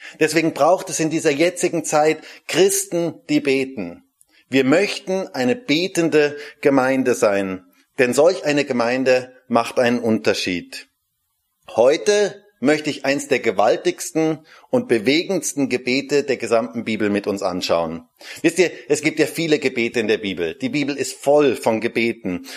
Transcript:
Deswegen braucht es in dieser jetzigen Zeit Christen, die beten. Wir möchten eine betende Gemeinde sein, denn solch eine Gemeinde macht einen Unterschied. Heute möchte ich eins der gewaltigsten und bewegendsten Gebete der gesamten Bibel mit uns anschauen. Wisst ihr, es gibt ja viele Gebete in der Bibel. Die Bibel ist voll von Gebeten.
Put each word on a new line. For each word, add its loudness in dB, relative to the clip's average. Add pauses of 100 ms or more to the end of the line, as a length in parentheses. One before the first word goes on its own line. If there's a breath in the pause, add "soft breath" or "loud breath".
(200 loud breath)
Deswegen 0
braucht 2
es -4
in 0
dieser 0
jetzigen 0
Zeit 2 (300 loud breath)
Christen, 0
die 2
beten. -4 (440 soft breath)
Wir 4
möchten 0
eine -2
betende 0 (240 loud breath)
Gemeinde 2
sein, 0 (340 soft breath)
denn 2
solch 2
eine 0
Gemeinde 0 (200)
macht 0
einen 2
Unterschied. -2 (800)
Heute 2 (160)
möchte 0
ich -6
eins -2
der 0
gewaltigsten 0 (240 loud breath)
und 0
bewegendsten 2
Gebete 0
der -2
gesamten -2
Bibel 0
mit 0
uns -2
anschauen. -2 (320 loud breath)
Wisst 0
ihr, 4 (180 loud breath)
es 0
gibt -2
ja 4
viele 0
Gebete -2
in -2
der 2
Bibel. -4
Die -6
Bibel -4
ist -8
voll 4
von -2
Gebeten. -4 (100)